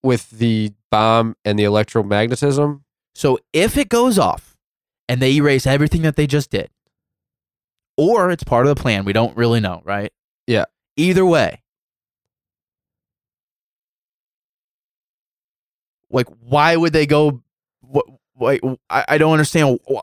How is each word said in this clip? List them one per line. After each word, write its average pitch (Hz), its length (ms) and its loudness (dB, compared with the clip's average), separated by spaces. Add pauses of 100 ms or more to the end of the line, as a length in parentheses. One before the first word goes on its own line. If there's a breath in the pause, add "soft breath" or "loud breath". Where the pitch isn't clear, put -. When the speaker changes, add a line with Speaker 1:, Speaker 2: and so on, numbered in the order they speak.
Speaker 1:
with 127 280 -2
the 110 420 -2 (180)
bomb 113 540 2
and 104 140 -2
the 104 60 2
electromagnetism. 117 1160 -2 (320)
Speaker 2:
So 135 240 -2 (140)
if 180 240 0
it 269 120 -2
goes 233 300 2
off - 380 -4 (520)
and 123 120 -2
they 131 140 2
erase 143 320 2
everything 147 360 0
that 156 140 -2
they 147 100 0
just 139 240 -4
did, - 200 -6 (1300)
or 185 340 2
it's 170 140 -6
part 123 220 0
of 143 100 2
the - 40 -8
plan, 101 240 -2
we 98 80 -2
don't 113 240 -2
really 117 240 0
know, 90 240 -6
right? 101 280 -8 (340)
Speaker 1:
Yeah. 110 200 0 (300)
Speaker 2:
Either 180 300 2
way, 147 360 0 (4000)
like, 123 180 -2 (120)
why 147 360 2
would 165 160 0
they 151 140 2
go, 147 360 0 (500)
wh-, 139 160 -2 (260)
wait, 127 280 -2 (260)
I, 113 200 -2
I 151 100 0
don't 156 140 2
understand 151 480 0 (100)
wh-, 127 120 -2